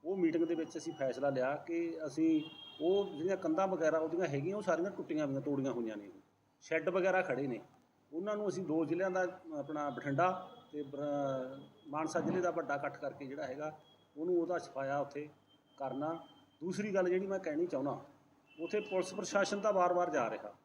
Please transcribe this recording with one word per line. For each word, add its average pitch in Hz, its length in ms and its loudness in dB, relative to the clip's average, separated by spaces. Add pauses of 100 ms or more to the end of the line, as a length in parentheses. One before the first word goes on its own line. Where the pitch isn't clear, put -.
ਉਹ 185 120 0
ਮੀਟਿੰਗ 170 280 4
ਦੇ 170 100 0
ਵਿੱਚ 160 220 -4
ਅਸੀਂ 160 160 -6
ਫੈਸਲਾ 135 380 0
ਲਿਆ 135 260 2
ਕਿ 170 500 -2
ਅਸੀਂ 156 360 4 (380)
ਉਹ 190 240 4
ਜਿਹੜੀਆਂ 175 320 -2
ਕੰਧਾਂ 185 320 2
ਵਗੈਰਾ 160 300 4
ਉਹਦੀਆਂ 165 280 0
ਹੈਗੀਆਂ 147 300 -2
ਉਹ 214 60 -4
ਸਾਰੀਆਂ 180 280 2
ਟੁੱਟੀਆਂ 156 360 -2
ਹੋਈਆਂ, 135 140 0
ਤੋੜੀਆਂ 139 320 0
ਹੋਈਆਂ 113 240 -2
ਨੇ, 101 140 -12 (500)
ਸ਼ੈੱਡ 160 280 0
ਵਗੈਰਾ 185 340 4
ਖੜ੍ਹੇ 139 240 0
ਨੇ, 117 140 -2 (520)
ਉਹਨਾਂ 202 240 -2
ਨੂੰ 208 120 -2
ਅਸੀਂ 175 140 -2
ਦੋ 160 220 2
ਜ਼ਿਲ੍ਹਿਆਂ 175 260 0
ਦਾ 185 160 2 (320)
ਆਪਣਾ 147 320 -4
ਬਠਿੰਡਾ 143 580 2 (240)
ਤੇ 147 100 -6
ਬਰ-, 139 760 -4 (280)
ਮਾਨਸਾ 156 320 -2
ਜ਼ਿਲ੍ਹੇ 170 200 0
ਦਾ 175 100 2
ਵੱਡਾ 151 240 -2
ਇਕੱਠ 139 220 -4
ਕਰਕੇ 139 300 -8
ਜਿਹੜਾ 143 200 -6
ਹੈਗਾ 151 320 -8 (380)
ਉਹਨੂੰ 175 240 2
ਉਹਦਾ 170 180 0
ਸਫਾਇਆ 135 400 -2
ਉੱਥੇ 147 300 -4 (500)
ਕਰਨਾ। 139 400 -2 (420)
ਦੂਸਰੀ 190 340 -4
ਗੱਲ 185 140 4
ਜਿਹੜੀ 185 180 2
ਮੈਂ 196 120 -2
ਕਹਿਣੀ 165 280 -2
ਚਾਹੁੰਦਾ, 135 340 -2 (600)
ਉੱਥੇ 208 180 0
ਪੁਲਿਸ 190 340 -2
ਪ੍ਰਸ਼ਾਸਨ 202 460 0
ਤਾਂ 208 120 4
ਵਾਰ-ਵਾਰ 175 380 4
ਜਾ 127 200 2
ਰਿਹਾ 104 240 -8 (100)